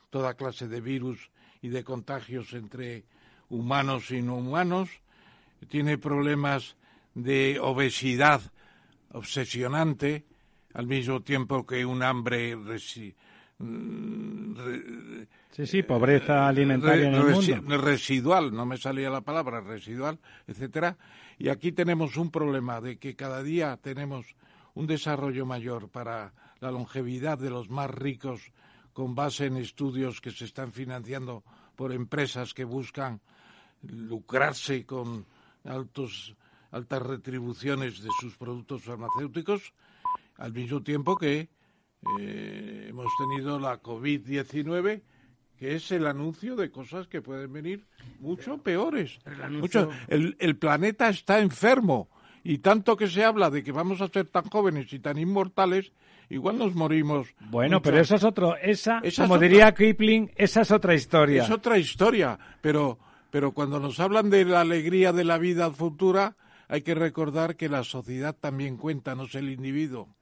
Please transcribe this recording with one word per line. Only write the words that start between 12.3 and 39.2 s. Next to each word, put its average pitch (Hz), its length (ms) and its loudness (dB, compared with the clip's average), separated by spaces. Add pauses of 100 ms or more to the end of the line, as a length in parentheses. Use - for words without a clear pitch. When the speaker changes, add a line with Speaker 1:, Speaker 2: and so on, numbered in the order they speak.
Speaker 1:
resi-, 107 580 -12 (440)
mm, 110 1000 -10
re-, 120 720 -12 (240)
Speaker 2:
Sí, 147 140 -8
sí, 190 180 0
pobreza 131 500 4 (100)
Speaker 1:
eh, 139 60 4
Speaker 2:
alimentaria 139 540 4
Speaker 1:
re-, 143 40 4
Speaker 2:
en 139 80 2
el 135 80 6
Speaker 1:
resi-, 175 320 4
Speaker 2:
mundo. 143 220 -4
Speaker 1:
residual, 139 760 2
no 117 120 -4
me 127 100 -4
salía 135 340 -4
la 131 120 -4
palabra, 127 400 -6
residual, 113 580 -8 (280)
etcétera. 135 500 -4 (400)
Y - 100 -4
aquí 139 240 -2
tenemos 165 460 0
un 165 120 -2
problema 135 520 -4
de 120 160 -10
que 135 180 -12
cada 135 260 -8
día 151 360 -2
tenemos 139 580 -10 (380)
un 151 120 -8
desarrollo 139 600 -4
mayor 120 440 -8
para 117 440 -10 (260)
la 127 120 -8
longevidad 123 640 -6
de 131 120 -8
los 120 200 -10
más 139 200 -6
ricos 131 600 -10 (400)
con 127 240 -8
base 143 300 -4
en 131 100 -2
estudios 131 640 -6
que 120 120 -12
se - 120 -14
están 117 300 -14
financiando 123 720 -12 (340)
por 127 160 -6
empresas 127 600 -4
que 131 120 -10
buscan 123 560 -8 (600)
lucrarse 123 1040 -4
con 117 400 -10 (380)
altos, 131 720 -12 (360)
altas 127 300 -6
retribuciones 123 1040 -8
de - 60 -12 (100)
sus 117 180 -12
productos 123 460 -12
farmacéuticos, 139 880 -6 (640)